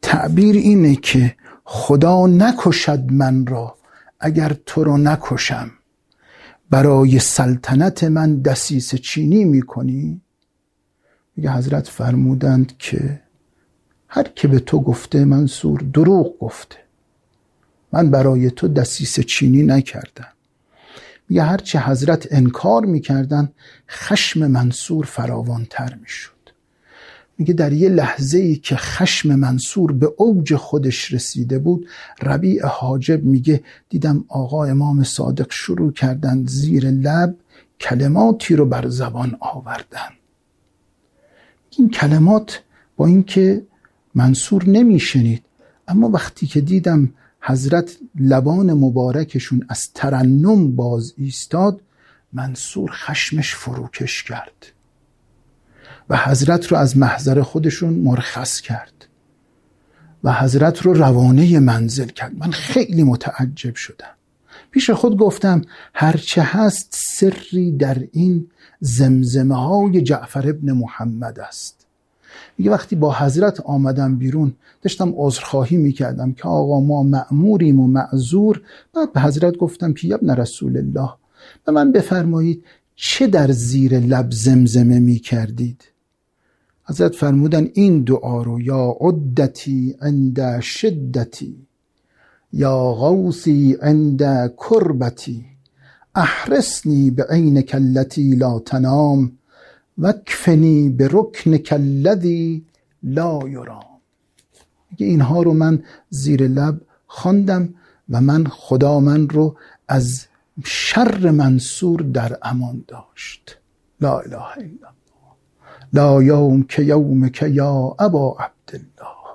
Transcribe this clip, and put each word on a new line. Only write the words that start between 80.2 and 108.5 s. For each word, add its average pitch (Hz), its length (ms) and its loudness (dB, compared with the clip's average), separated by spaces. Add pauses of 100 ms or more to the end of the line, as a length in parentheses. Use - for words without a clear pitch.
رسول 123 460 -4
الله، 131 340 -4 (540)
به 302 80 -2
من 294 200 4
بفرمایید 170 720 0 (320)
چه - 300 -2
در 160 240 2
زیر 131 480 2
لب 123 320 0
زمزمه 123 720 4
می‌کردید؟ 120 840 -2 (1040)
حضرت 170 260 -2
فرمودن 151 600 0
این 180 300 4
دعا 123 380 -2
رو، 120 180 -6
یا 123 400 -2
عدتی 139 1000 -2
عند 131 600 -2
شدتی، 135 1080 -6 (840)
یا 131 400 0
غوثی 143 880 2
عند 147 400 2 (340)
کربتی، 131 880 -2 (720)
احرسنی 151 960 0
بعینک 139 640 2
التی 135 600 0
لا 123 240 0
تنام، 135 720 0 (680)
وکفنی 156 920 2
برکنک 147 800 0
الذی 165 920 0 (380)
لا 151 460 -4
یرام. - 520 -18 (920)
میگه 202 160 -6
اینها 165 360 2
رو 170 100 2
من 160 300 2 (280)
زیر 135 320 0
لب 143 380 0 (260)
خواندم 185 680 0 (340)
و 117 120 -2
من 147 260 2
خدا 139 540 0